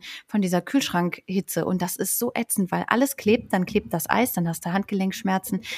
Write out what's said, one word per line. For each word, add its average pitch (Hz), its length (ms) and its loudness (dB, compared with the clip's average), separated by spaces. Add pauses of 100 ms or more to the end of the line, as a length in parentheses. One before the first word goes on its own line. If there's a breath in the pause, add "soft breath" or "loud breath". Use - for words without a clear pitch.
(280 loud breath)
von 208 140 0
dieser 180 200 2
Kühlschrankhitze. 175 1040 0
Und 180 160 0
das 175 140 -4
ist - 240 -2
so 240 160 0
ätzend, - 360 -2
weil 180 160 -2
alles 262 300 2
klebt, 226 340 2
dann 180 140 2
klebt - 260 -2
das 165 160 -2
Eis, 233 240 2
dann 170 160 0
hast 165 180 -4
du 175 80 -4
Handgelenkschmerzen. 190 880 0 (160 loud breath)